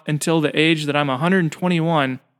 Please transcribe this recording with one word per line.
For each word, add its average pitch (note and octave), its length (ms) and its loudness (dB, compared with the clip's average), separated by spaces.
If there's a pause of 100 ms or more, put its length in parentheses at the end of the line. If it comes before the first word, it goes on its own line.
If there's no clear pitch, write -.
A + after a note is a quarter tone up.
until D#3+ 360 0
the D3 180 -2
age D#3 260 2
that C#3+ 100 -4
I'm D3 140 0
a C3 80 -2
hundred F3+ 220 2
and D#3+ 120 0
twenty-one D#3+ 680 0 (200)